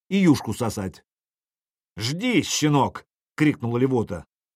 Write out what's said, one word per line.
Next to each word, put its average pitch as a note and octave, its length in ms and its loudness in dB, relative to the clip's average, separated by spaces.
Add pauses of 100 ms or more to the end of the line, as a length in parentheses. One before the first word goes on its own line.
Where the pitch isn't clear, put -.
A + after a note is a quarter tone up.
и F#3+ 80 0
юшку D#3 360 2
сосать». G2 500 -6 (920)
«Жди, D#3+ 460 0
щенок!» — C#3+ 640 0 (300)
крикнула A#2+ 440 0
Левота. A#2+ 460 -2 (300)